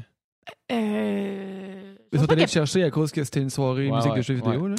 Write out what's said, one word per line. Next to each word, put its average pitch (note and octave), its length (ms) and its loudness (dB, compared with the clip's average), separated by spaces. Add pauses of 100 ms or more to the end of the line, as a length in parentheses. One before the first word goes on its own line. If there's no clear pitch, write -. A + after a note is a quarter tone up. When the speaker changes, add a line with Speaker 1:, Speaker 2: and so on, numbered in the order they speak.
(720)
Speaker 1:
Euh, G3 1200 -6
je - 60 -20
Speaker 2:
Ils - 120 -20
Speaker 1:
pense D3 100 4
Speaker 2:
sont D#3 40 4
Speaker 1:
pas - 60 4
Speaker 2:
allés D#3+ 100 6
te - 60 4
Speaker 1:
que - 40 -8
Speaker 2:
chercher E3 320 2
à D3 60 2
cause D3+ 220 0
que D3+ 120 -2
c'était C#3 180 -2
une C3+ 80 -2
soirée C3+ 400 0
Speaker 3:
Ouais, A#2 60 0
Speaker 2:
musique A#2 160 4
Speaker 3:
ouais, A2+ 60 0
Speaker 2:
de B2+ 40 2
jeux C3+ 120 -2
vidéo, A#2 280 0
Speaker 3:
ouais. G3 80 -2
Speaker 2:
là. G3+ 80 -2